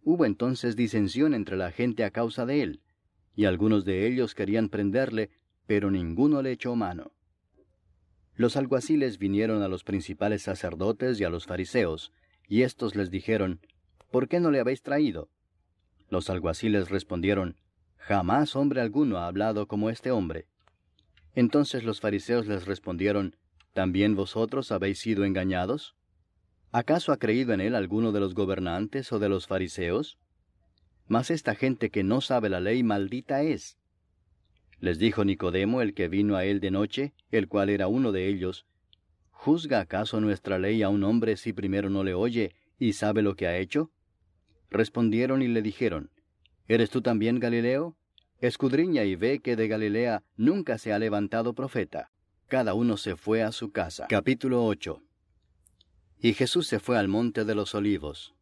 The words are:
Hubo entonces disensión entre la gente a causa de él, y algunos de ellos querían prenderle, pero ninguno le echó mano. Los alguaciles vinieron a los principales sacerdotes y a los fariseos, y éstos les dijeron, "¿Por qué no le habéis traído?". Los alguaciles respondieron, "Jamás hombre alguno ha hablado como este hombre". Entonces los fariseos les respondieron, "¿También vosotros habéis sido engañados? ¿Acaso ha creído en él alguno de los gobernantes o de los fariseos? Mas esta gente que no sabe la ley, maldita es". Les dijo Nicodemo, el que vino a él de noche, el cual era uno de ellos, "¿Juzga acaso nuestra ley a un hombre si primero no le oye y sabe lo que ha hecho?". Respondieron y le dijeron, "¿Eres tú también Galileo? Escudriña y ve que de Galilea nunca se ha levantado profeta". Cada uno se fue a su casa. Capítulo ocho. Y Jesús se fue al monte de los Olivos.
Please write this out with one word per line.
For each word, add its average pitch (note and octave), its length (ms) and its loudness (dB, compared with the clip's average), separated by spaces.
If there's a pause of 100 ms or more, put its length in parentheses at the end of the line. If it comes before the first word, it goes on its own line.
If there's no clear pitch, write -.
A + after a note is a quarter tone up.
Hubo D#3+ 240 4
entonces A#2+ 500 -2
disensión A#2 560 2
entre G2+ 240 -2
la F2+ 140 -2
gente A#2 340 -2
a G2 60 -2
causa A#2+ 340 -2
de C#3 180 0
él, - 200 -4 (520)
y G#2 120 4
algunos G2 400 4
de F#2+ 200 0
ellos B2 280 0
querían G#2+ 340 0
prenderle, G#2+ 640 -2 (360)
pero G2+ 240 2
ninguno G2 520 2
le C3 100 -2
echó A#2+ 240 -4
mano. F2+ 360 -4 (1200)
Los A#2 240 2
alguaciles C3 600 0
vinieron G#2 440 0
a F#2+ 60 -2
los F#2 140 -4
principales G2 600 -2
sacerdotes G2+ 760 -2
y G2+ 60 0
a E2+ 60 0
los E2+ 160 -6
fariseos, F2+ 680 -2 (340)
y A2 160 4
éstos A#2 340 -2
les G2 140 -2
dijeron, F#2+ 500 -2 (500)
"¿Por B2+ 180 0
qué F3 120 0
no E3+ 100 2
le C#3 100 2
habéis B2+ 220 -2
traído?". C#3 480 -2 (800)
Los F2+ 180 -2
alguaciles F#2 600 0
respondieron, F#2 680 -2 (400)
"Jamás G#2 600 0
hombre C3+ 260 0
alguno A#2 340 0
ha E2+ 100 -4
hablado G#2 420 -2
como G#2+ 200 -2
este A#2 220 -4
hombre". F2 380 -2 (840)
Entonces B2+ 480 2
los A2+ 180 -4
fariseos G#2+ 460 0
les F#2+ 200 -4
respondieron, G2 680 -2 (360)
"¿También G2 440 2
vosotros A2+ 540 -2
habéis G2 280 -2
sido G2+ 260 0
engañados? F#2+ 720 -2 (760)
¿Acaso D3+ 400 0
ha B2+ 60 0
creído A#2 340 0
en G2 80 0
él A2+ 160 0
alguno G#2+ 340 0
de G#2 80 0
los F#2+ 160 0
gobernantes F#2+ 800 -2
o G#2+ 80 0
de G#2 80 2
los F#2+ 180 0
fariseos? F#2 720 -2 (880)
Mas A#2+ 240 0
esta D3+ 240 0
gente A#2+ 360 0
que G#2 120 0
no G#2+ 180 2
sabe A#2 280 0
la F#2 100 0
ley, A2 240 0
maldita A#2 600 -2
es". - 340 -4 (1000)
Les F2 180 -2
dijo G#2+ 260 2
Nicodemo, G2 580 0
el G2+ 120 -2
que F2+ 140 -2
vino G2+ 280 2
a F#2 80 0
él G2 160 0
de F#2+ 120 -2
noche, G#2 420 -2 (160)
el G#2 160 2
cual G2+ 240 0
era G2 160 0
uno A#2+ 240 0
de F#2 160 -2
ellos, F#2 400 -4 (640)
"¿Juzga D3 500 2
acaso G#2 400 -2
nuestra G2+ 380 0
ley G#2+ 240 2
a G2 60 2
un G2+ 160 2
hombre A2 320 2
si A2 160 -6
primero G2 380 -2
no G2 120 0
le F#2+ 100 -2
oye A2 420 0 (220)
y A2+ 180 0
sabe G#2+ 280 0
lo G2+ 140 0
que F#2+ 100 -2
ha E2+ 100 0
hecho?". C#3+ 360 -2 (760)
Respondieron A#2 760 2
y B2 60 0
le A#2 140 2
dijeron, G2 480 -2 (560)
"¿Eres A2+ 240 4
tú B2+ 120 0
también A#2 360 2
Galileo? B2 580 0 (440)
Escudriña C3+ 640 2
y G2 100 2
ve A2+ 240 0
que B2 180 -2
de A2 120 0
Galilea A2 560 0 (120)
nunca C#3 400 2
se A2 160 -4
ha G2+ 60 0
levantado A2 560 -2
profeta". G#2+ 560 -6 (380)
Cada A#2 260 0
uno A#2 220 2
se F#2+ 200 -6
fue A2 260 0
a G#2+ 100 0
su A2 180 -8
casa. - 380 -6
Capítulo A#2+ 580 2
ocho. G2+ 360 -4 (1200)
Y A#2 80 6
Jesús D3 360 0
se G#2+ 120 0
fue B2 160 0
al G2+ 100 4
monte A2 380 0
de G#2+ 100 -2
los G#2 200 -2
Olivos. G2 680 -4